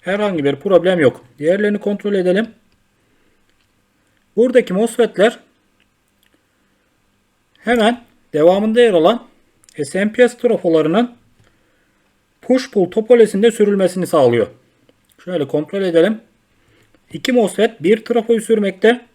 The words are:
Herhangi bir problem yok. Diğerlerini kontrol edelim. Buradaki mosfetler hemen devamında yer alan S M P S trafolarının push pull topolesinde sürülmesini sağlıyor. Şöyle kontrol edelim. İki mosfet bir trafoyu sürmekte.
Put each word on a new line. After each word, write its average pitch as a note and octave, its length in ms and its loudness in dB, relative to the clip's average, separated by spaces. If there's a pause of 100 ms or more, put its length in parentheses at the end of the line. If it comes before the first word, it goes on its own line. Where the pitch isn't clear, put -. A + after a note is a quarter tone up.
Herhangi F#3+ 440 -4
bir C#3 120 -2
problem F3+ 440 0
yok. B2+ 240 0 (140)
Diğerlerini G3+ 400 -2
kontrol G3+ 360 -6
edelim. F#3 340 -2 (1900)
Buradaki A#3+ 360 2
mosfetler G#3+ 680 -2 (2250)
hemen A#3 460 -2 (280)
devamında G3+ 480 2
yer A#3 120 4
alan F3+ 340 2 (580)
S F#3 200 -4
M G#3+ 80 -2
P B3 160 2
S A#3 100 -8
trafolarının F3 760 0 (1300)
push B3+ 280 -2
pull F3+ 200 -2
topolesinde A3 600 2
sürülmesini F#3+ 560 -2
sağlıyor. A#2+ 400 2 (760)
Şöyle E3 240 -6
kontrol D#3 340 -6
edelim. F3+ 380 0 (920)
İki - 200 -6
mosfet A3+ 500 -2
bir G#3+ 220 0
trafoyu A3+ 360 -2
sürmekte. G#3+ 760 -2